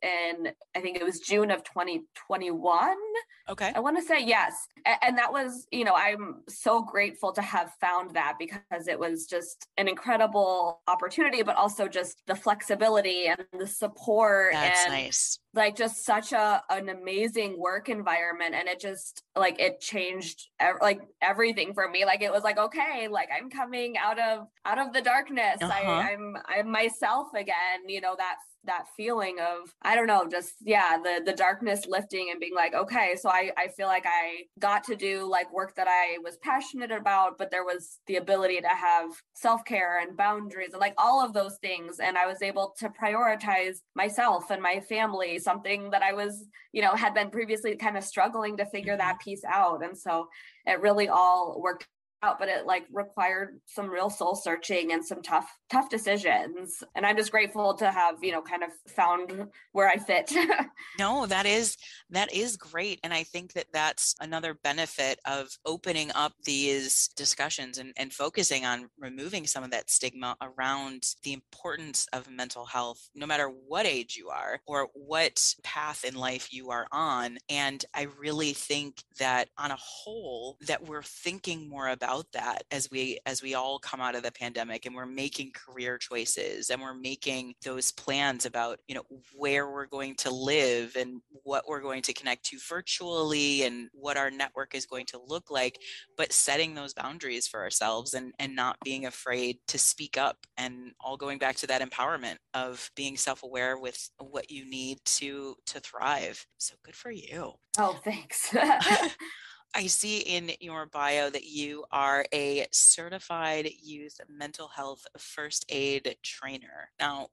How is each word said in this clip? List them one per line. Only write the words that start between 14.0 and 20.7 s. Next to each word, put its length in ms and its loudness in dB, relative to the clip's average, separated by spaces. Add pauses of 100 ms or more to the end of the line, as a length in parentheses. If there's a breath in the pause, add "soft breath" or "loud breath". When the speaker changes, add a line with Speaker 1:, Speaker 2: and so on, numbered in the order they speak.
Speaker 2:
That's 320 6
Speaker 1:
and 80 2
Speaker 2:
nice. 460 0 (160)
Speaker 1:
like, 200 4
just 300 -2
such 300 2
a, 340 4
an 220 -2
amazing 680 -2
work 300 -2
environment. 680 0
And 140 -2
it 100 -2
just, 440 -10 (120)
like, 240 4
it 220 2
changed 680 -6 (120)
ev-, 220 4